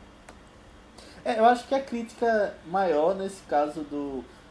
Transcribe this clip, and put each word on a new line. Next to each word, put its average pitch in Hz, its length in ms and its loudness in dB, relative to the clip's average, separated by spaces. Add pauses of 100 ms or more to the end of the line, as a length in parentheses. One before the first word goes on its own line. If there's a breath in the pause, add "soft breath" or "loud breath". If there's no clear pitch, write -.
(1200 loud breath)
É, 240 160 -2
eu 220 60 6
acho 247 220 4
que - 80 -2
a 269 60 0
crítica 226 760 -2 (120)
maior 175 480 2
nesse 190 280 -8
caso 151 380 0
do, 143 420 -6 (260 loud breath)